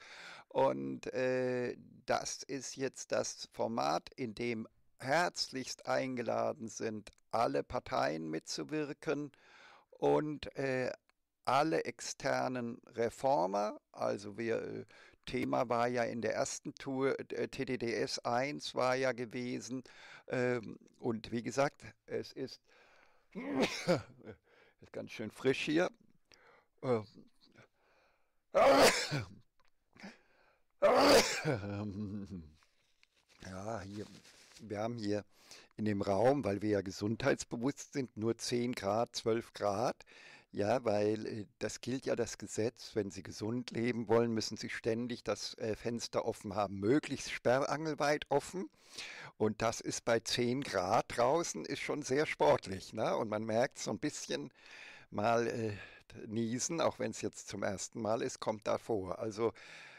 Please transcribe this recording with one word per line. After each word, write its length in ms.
Und, 640
äh, 640
das 360
ist 340
jetzt 360
das 400
Format, 640
in 180
dem 320
herzlichst 840
eingeladen 840
sind, 420
alle 300
Parteien 680
mitzuwirken 1000
und, 640
äh, 340
alle 400
externen 960
Reformer. 840
Also 460
wir, 240
äh, 240
Thema 420
war 180
ja 180
in 180
der 120
ersten 420
Tour, 440
äh, 280
T 180
D 100
D 160
S 280
eins 540
war 200
ja 180
gewesen. 720
Ähm, 500
und 320
wie 120
gesagt, 400
es 260
ist, 300
<coughs> 1500
ist 120
ganz 180
schön 200
frisch 300
hier. 300
Ähm, 220
<coughs> 80
ja, 380
hier, 240
wir 160
haben 180
hier 260
in 80
dem 160
Raum, 440
weil 180
wir 80
ja 100
gesundheitsbewusst 1120
sind, 240
nur 220
zehn 340
Grad, 420
zwölf 380
Grad. 440
Ja, 320
weil, 420
äh, 200
das 240
gilt 240
ja 100
das 220
Gesetz, 560
wenn 160
Sie 120
gesund 500
leben 360
wollen, 240
müssen 240
Sie 140
ständig 520
das, 360
äh, 180
Fenster 480
offen 300
haben, 260
möglichst 500
sperrangelweit 1000
offen. 400
Und 240
das 220
ist 240
bei 140
zehn 420
Grad 460
draußen, 580
ist 140
schon 200
sehr 240
sportlich, 720
ne? 240
Und 100
man 160
merkt 340
so 120
ein 80
bisschen 520
mal, 360
äh, 260
niesen, 540
auch 180
wenn's 220
jetzt 280
zum 140
ersten 380
Mal 220
ist, 180
kommt 260
da 120
vor. 400
Also 340